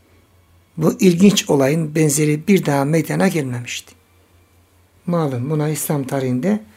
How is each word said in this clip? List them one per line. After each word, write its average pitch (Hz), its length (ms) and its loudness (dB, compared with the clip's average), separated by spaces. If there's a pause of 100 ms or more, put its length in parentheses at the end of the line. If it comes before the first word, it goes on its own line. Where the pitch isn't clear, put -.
(760)
bu 156 240 0
ilginç 185 500 4
olayın 151 440 0
benzeri 151 540 0
bir 190 180 2
daha 139 180 0
meydana 160 440 0
gelmemişti. 127 680 -8 (1120)
Malum 151 440 -2
buna 151 180 -2
İslam 147 360 -4
tarihinde 135 580 -2 (140)